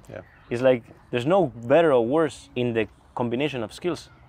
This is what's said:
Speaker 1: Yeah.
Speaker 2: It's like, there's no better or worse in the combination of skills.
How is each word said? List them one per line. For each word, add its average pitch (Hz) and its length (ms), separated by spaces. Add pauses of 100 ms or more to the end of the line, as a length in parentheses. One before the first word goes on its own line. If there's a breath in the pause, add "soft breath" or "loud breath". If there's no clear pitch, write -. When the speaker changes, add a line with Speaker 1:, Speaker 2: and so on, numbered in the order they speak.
Speaker 1:
Yeah. 104 120 (280)
Speaker 2:
It's 120 120
like, 127 220 (280)
there's 123 140
no 175 220
better 131 460
or 120 120
worse 147 500
in 123 180
the 110 140 (280)
combination 123 480
of 101 100
skills. - 360 (200)